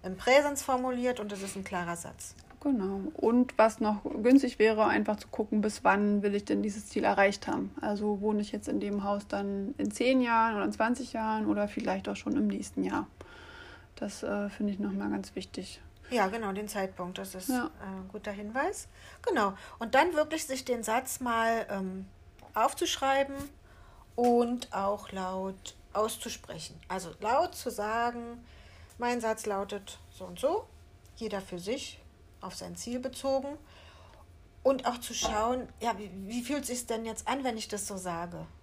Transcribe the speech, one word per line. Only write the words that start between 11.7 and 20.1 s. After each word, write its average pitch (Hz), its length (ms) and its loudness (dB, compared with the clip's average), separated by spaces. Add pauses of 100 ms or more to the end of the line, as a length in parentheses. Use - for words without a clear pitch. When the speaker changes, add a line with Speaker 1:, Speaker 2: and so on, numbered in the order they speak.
Speaker 2:
auch 202 80 -2
schon - 220 -2
im 214 100 4
nächsten 196 360 -2
Jahr. 190 240 0 (880)
Das, - 260 -8
äh, 202 280 -2
finde 202 240 -2
ich 190 60 -6
noch 208 120 -2
mal 202 180 -2
ganz 202 260 -4
wichtig. - 460 -10 (300)
Speaker 1:
Ja, 220 160 4
genau, 208 240 -4
den 208 160 -6
Zeitpunkt, 190 500 -6
das 196 160 -8
ist, 185 160 -8
Speaker 2:
Ja. 247 160 0 (160)
Speaker 1:
äh, - 40 -12
ein 190 260 -10
guter 214 200 -8
Hinweis. 226 560 -4 (400)
Genau. 220 260 4 (260)
Und 226 160 -2
dann 330 180 6